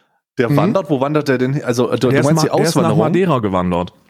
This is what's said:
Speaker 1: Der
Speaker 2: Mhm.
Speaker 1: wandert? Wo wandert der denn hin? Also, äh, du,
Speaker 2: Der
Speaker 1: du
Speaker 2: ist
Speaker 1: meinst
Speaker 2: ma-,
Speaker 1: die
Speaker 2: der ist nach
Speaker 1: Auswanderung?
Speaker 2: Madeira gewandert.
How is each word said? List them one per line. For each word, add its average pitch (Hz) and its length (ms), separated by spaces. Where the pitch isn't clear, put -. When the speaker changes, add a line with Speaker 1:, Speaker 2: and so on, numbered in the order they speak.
Speaker 1:
Der 120 120
Speaker 2:
Mhm. 143 80
Speaker 1:
wandert? 190 320
Wo 143 100
wandert 143 300
der 131 80
denn 127 160
hin? 147 100
Also, 123 260
äh, 123 80
du, 127 120
Speaker 2:
Der - 0
Speaker 1:
du 131 100
Speaker 2:
ist 147 60
Speaker 1:
meinst 156 180
Speaker 2:
ma-, 147 60
Speaker 1:
die - 80
Speaker 2:
der 160 80
ist 165 100
nach 180 60
Speaker 1:
Auswanderung? 160 180
Speaker 2:
Madeira 165 400
gewandert. 90 540